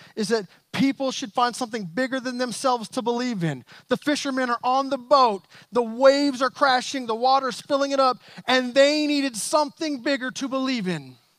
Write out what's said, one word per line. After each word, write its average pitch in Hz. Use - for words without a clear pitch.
is 214
that 214
people 262
should 240
find 240
something 226
bigger 254
than 247
themselves 247
to 254
believe 240
in. 139
The 247
fishermen 262
are 233
on 262
the 269
boat. 247
The 240
waves 269
are 262
crashing. 254
The 220
water's 262
filling 277
it 277
up. 262
And 254
they 294
needed 277
something 294
bigger 262
to 269
believe 254
in. 139